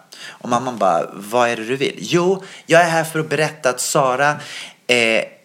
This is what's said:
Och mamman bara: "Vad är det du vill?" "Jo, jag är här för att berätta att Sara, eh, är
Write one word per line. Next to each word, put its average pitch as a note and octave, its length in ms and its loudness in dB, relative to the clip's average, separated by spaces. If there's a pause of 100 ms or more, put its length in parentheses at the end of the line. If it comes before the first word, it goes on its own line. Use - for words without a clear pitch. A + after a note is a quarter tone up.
(280)
Och - 200 -14
mamman B2 300 -2
bara: F2 340 2
"Vad A2+ 360 0
är A#2 80 -2
det A2 80 -8
du A#2+ 120 -2
vill?" C#3 220 -2
"Jo, F3 440 0 (240)
jag E3 140 6
är F3 80 4
här E3 160 0
för D#3+ 140 -4
att D#3 100 -4
berätta D3 420 0
att B2 100 -6
Sara, C#3 500 2 (560)
eh, B2 100 4
är A2+ 280 2 (200)